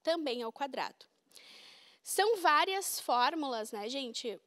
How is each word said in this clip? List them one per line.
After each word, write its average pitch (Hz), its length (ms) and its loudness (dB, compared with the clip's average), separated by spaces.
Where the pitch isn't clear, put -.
também 294 400 -2
ao 226 80 -6
quadrado. 254 540 -6
São 415 380 2
várias 349 600 2
fórmulas, 254 720 0
né, 214 160 -6
gente? 247 580 -6